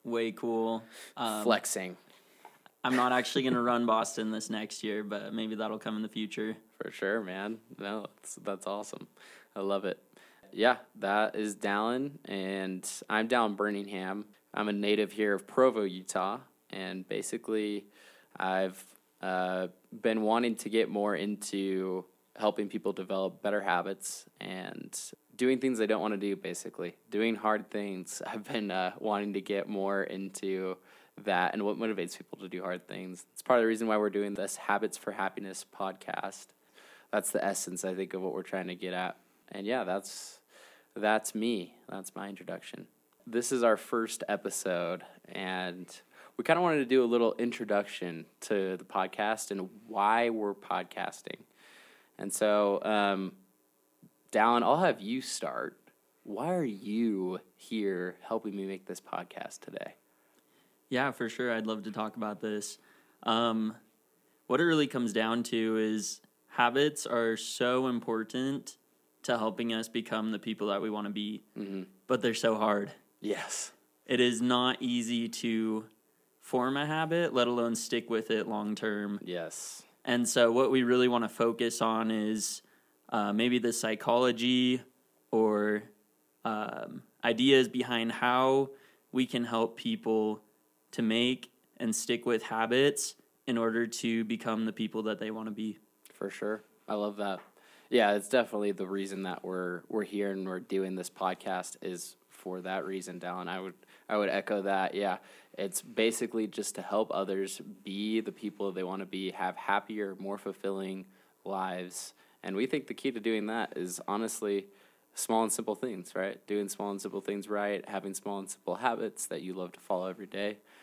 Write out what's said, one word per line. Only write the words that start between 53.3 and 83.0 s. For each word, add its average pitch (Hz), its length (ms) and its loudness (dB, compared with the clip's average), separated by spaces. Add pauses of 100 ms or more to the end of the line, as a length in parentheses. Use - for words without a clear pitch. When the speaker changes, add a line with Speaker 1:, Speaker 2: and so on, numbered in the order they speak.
Speaker 2:
Dallin, 117 320 6
I'll 123 140 6
have 170 240 2
you 120 200 -2
start. - 560 -6 (460)
Why 120 300 -4
are 175 100 0
you 101 760 0 (160)
here 95 640 -2
helping 110 340 -4
me 98 100 -4
make 95 200 -8
this - 160 -10
podcast - 600 -10
today? - 340 -10 (920)
Speaker 1:
Yeah, 131 220 2
for 117 180 -4
sure. 123 220 -2
I'd 110 160 0
love 107 160 -2
to 110 80 -8
talk 107 240 -4
about 107 260 -6
this. 107 360 -4 (460)
Um, 113 520 2 (720)
what 127 120 4
it 170 40 4
really 156 240 4
comes 120 260 0
down 113 300 2
to 113 340 2
is 107 440 0 (280)
habits 139 560 2
are 117 320 2
so 127 500 2
important 123 880 -2 (460)
to 120 140 2
helping 113 360 0
us 113 140 -2
become 110 440 -2
the 104 80 -2
people 104 280 -2
that 101 140 0
we 110 80 -2
wanna 104 200 -4
be, 104 340 -4 (140)
Speaker 2:
Mm-hmm. 98 260 -6 (240)
Speaker 1:
but 123 140 2
they're 117 120 2
so 110 220 2
hard. 104 360 2 (300)
Speaker 2:
Yes. - 500 -4 (340)
Speaker 1:
It 123 140 2
is 120 220 4
not 123 380 4
easy 120 500 0
to 110 560 0 (560)
form 131 360 0
a 147 80 0
habit, 160 480 0
let 120 140 4
alone 117 280 2
stick 113 340 -4
with 110 220 0
it 107 160 0
long 107 280 -2
term. 104 480 -4
Speaker 2:
Yes. - 600 -8 (220)
Speaker 1:
And 120 220 2
so 120 240 8
what 123 200 6
we 131 120 6
really 127 240 6
wanna 117 220 2
focus 117 520 2
on 110 280 2
is, 107 520 0 (480)